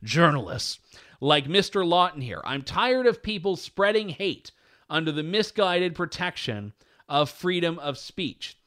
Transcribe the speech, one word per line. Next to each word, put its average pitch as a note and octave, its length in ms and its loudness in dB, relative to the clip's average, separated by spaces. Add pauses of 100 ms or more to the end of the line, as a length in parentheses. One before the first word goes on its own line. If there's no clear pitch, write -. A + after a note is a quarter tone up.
journalists C3 760 2 (400)
like C#3+ 280 4
Mister F#3 380 2
Lawton E3+ 360 2
here. G#2 240 -6
I'm C3+ 160 -4
tired B3 460 2
of - 160 2
people G3 320 -2
spreading G#3 540 0
hate F3+ 420 -6 (380)
under D#3 220 0
the D3+ 120 -2
misguided F3+ 720 0
protection B2+ 800 -6 (340)
of C#3+ 220 2
freedom E3+ 500 -2
of C#3+ 180 -6
speech. - 680 -8